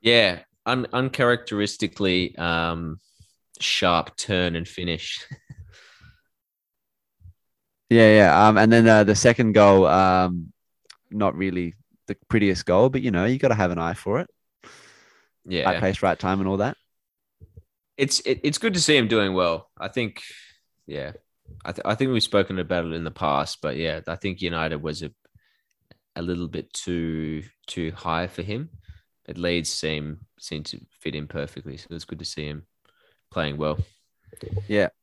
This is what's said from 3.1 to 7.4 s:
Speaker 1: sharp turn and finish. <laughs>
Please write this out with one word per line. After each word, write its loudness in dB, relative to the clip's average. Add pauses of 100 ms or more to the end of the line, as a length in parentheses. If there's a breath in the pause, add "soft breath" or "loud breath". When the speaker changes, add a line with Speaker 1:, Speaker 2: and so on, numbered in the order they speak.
Speaker 1:
sharp 0
turn -2
and -6
finish. -8
<laughs> -16 (2500 soft breath)